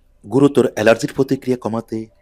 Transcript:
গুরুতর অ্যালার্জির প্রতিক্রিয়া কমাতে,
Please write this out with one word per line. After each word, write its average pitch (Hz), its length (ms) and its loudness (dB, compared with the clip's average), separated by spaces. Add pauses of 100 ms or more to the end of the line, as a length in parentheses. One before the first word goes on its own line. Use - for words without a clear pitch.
(260)
গুরুতর 135 400 2 (100)
অ্যালার্জির 113 420 0
প্রতিক্রিয়া 131 460 -2
কমাতে, 113 340 -6 (240)